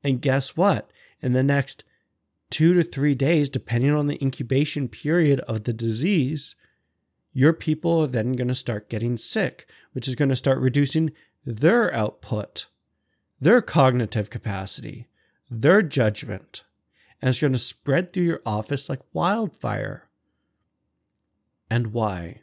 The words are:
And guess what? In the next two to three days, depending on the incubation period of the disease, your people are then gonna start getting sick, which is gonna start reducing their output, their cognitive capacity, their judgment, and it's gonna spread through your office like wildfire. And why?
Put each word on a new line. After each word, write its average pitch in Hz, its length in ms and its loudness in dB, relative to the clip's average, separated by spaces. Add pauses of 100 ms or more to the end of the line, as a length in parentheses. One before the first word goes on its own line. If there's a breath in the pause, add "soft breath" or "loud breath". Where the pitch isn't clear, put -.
And 135 180 0
guess 135 340 0
what? 170 340 0 (320 soft breath)
In 123 120 0
the 131 100 4
next 139 400 0 (680)
two 165 240 4
to 175 100 4
three 143 320 0
days, 143 340 2
depending 123 420 0
on 147 160 2
the 143 160 -4
incubation 135 640 -2
period 147 540 2
of 110 240 -4
the 120 80 -2
disease, 131 840 -2 (760)
your 143 200 6
people 165 480 0
are 151 60 0
then 127 260 -2
gonna 123 220 -2
start 107 340 -6
getting 117 260 -2
sick, - 540 -6 (220 soft breath)
which 127 160 -6
is 127 80 -4
gonna 135 200 2
start 131 220 2
reducing 139 540 0 (340 soft breath)
their 160 480 2
output, - 720 -4 (760)
their 196 220 6
cognitive 123 680 2
capacity, 104 760 -8 (400)
their 147 360 2
judgment, 107 800 -4 (580 soft breath)
and 131 80 0
it's 123 100 0
gonna 131 200 2
spread 156 520 -2
through 175 120 -2
your 170 200 -2
office 110 460 -4
like 139 120 -6 (120)
wildfire. 156 960 -4 (1600)
And 113 240 -2
why? 95 500 -4